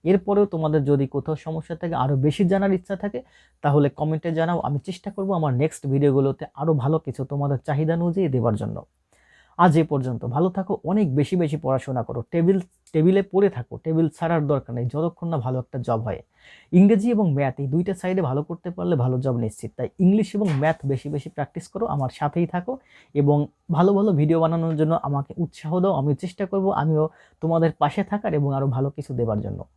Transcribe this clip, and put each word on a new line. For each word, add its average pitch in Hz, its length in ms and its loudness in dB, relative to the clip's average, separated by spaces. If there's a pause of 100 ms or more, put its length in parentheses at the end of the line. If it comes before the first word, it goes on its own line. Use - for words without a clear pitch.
এরপরেও 202 400 2
তোমাদের 156 440 0
যদি 139 180 4
কোথাও 143 280 -4 (100)
সমস্যা 160 300 -8
থাকে, 165 280 -6
আরও 139 120 2 (100)
বেশি 156 260 2
জানার 196 260 2
ইচ্ছা 190 260 -6
থাকে, 208 160 -6 (440)
তাহলে 143 240 4 (100)
কমেন্টে 156 400 -2
জানাও। 165 300 0
আমি 147 180 -2
চেষ্টা 185 260 -10
করব 196 180 -6 (100)
আমার 147 220 0
নেক্সট 151 260 -2
ভিডিওগুলোতে 139 560 2 (120)
আরও 156 180 0
ভালো 147 260 0
কিছু - 220 -8 (100)
তোমাদের 143 340 -2
চাহিদা 156 300 0
অনুযায়ী 175 340 0
দেবার 117 260 2
জন্য। 107 220 -6 (800)
আজ 170 220 6
এ - 100 2
পর্যন্ত, 127 300 -2 (140)
ভালো 175 220 2
থাকো, 190 160 -4 (180)
অনেক 202 240 2
বেশি 147 200 2
বেশি 156 220 0
পড়াশোনা 131 460 -2
করো, - 160 -8 (120)
টেবিল, 175 260 4 (360)
টেবিলে 180 280 4 (100)
পড়ে 190 180 4
থাকো, - 240 -8 (120)
টেবিল 160 220 2 (100)
ছাড়ার 165 300 0
দরকার 139 280 -2
নেই 120 180 -4
যতক্ষণ 165 360 -4
না 160 80 -2
ভালো 127 220 -4
একটা 127 180 -10 (100)
জব 113 180 0
হয়। 101 140 -6 (520)
ইংরেজি 196 400 6
এবং 208 220 2
ম্যাথ 135 260 0
এই 139 80 -4
দুইটা 180 340 -2
সাইডে 185 200 -2
ভালো 139 220 0
করতে 170 280 -10
পারলে - 240 -2
ভালো 127 200 0 (100)
জব 127 120 0
নিশ্চিত। 113 380 -6
তাই 123 140 -6 (100)
ইংলিশ 202 360 4
এবং 208 120 0 (140)
ম্যাথ 160 240 0
বেশি 135 240 -2
বেশি 147 200 -6
প্র্যাকটিস - 440 -8
করো, 220 120 -4 (100)
আমার 131 240 -2
সাথেই 175 280 0
থাকো 180 260 -6 (420)
এবং 147 220 4 (340)
ভালো 175 220 4
ভালো 202 200 2
ভিডিও 151 260 2
বানানোর 165 380 0
জন্য 156 160 2 (100)
আমাকে 143 340 -4
উৎসাহ 160 420 -6
দাও। 190 200 2
আমি 143 160 0
চেষ্টা 185 300 -8
করব 190 200 -2 (160)
আমিও 156 220 2 (380)
তোমাদের 165 380 2
পাশে 190 240 0
থাকার 208 300 -4
এবং 143 240 2
আরও 135 100 0
ভালো 131 280 0
কিছু - 180 -10
দেবার 113 280 0
জন্য। 98 200 -8 (160)